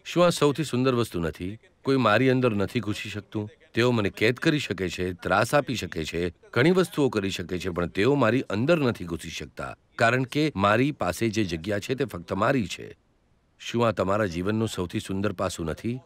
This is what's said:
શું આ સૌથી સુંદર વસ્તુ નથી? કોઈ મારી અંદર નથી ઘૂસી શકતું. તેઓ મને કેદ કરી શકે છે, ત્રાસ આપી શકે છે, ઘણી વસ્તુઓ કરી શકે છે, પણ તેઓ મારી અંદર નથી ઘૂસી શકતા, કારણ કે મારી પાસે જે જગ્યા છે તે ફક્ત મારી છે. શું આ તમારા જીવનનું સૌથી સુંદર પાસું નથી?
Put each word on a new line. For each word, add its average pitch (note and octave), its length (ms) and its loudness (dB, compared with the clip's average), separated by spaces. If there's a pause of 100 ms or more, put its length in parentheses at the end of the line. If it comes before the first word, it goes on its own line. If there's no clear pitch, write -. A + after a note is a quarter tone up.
શું F3 200 2
આ F3 40 6
સૌથી D3 340 2
સુંદર B2+ 320 0
વસ્તુ A2+ 240 0
નથી? F2+ 400 -6 (240)
કોઈ C3+ 140 2
મારી A#2+ 320 4
અંદર B2+ 260 4
નથી G2+ 240 0
ઘૂસી G#2 300 -4
શકતું. G2+ 400 -8 (240)
તેઓ A#2+ 180 4
મને G#2 180 2
કેદ A2+ 260 0
કરી D3+ 240 2
શકે F#2+ 300 -4
છે, F#2 240 -4
ત્રાસ G2 400 0
આપી C#3 220 0
શકે E2 300 -6
છે, E2+ 280 -2 (200)
ઘણી C#3+ 180 6
વસ્તુઓ E3+ 380 2
કરી G2 200 -2
શકે F2+ 280 -6
છે, F2+ 120 -6
પણ F2 180 -2
તેઓ A2 280 2
મારી A#2+ 260 4
અંદર C3+ 360 2
નથી A#2+ 280 0
ઘૂસી E2+ 240 -8
શકતા, C#2+ 460 -10 (200)
કારણ B2 280 4
કે D3 320 0
મારી G#2+ 360 4
પાસે G#2 380 -2
જે G#2+ 140 0
જગ્યા F2 360 -4
છે C3 160 -4
તે C3+ 100 -2
ફક્ત F2+ 280 -8
મારી A2+ 340 0
છે. - 300 -14 (640)
શું A#2 280 0
આ A2 40 2
તમારા G2 340 0
જીવનનું G2+ 420 0
સૌથી F#2 320 -6
સુંદર G2 340 -4
પાસું F2+ 320 -4
નથી? A2+ 400 -6